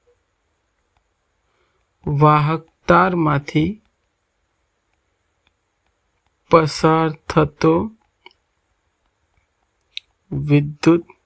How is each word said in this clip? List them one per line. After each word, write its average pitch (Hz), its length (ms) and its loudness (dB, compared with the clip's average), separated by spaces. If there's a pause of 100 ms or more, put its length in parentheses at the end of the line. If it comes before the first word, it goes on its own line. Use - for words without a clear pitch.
(2000)
વાહક 151 600 0 (220)
તારમાંથી 170 960 0 (2750)
પસાર 160 600 0
થતો 160 800 -2 (2500)
વિદ્યુત 147 760 0 (200)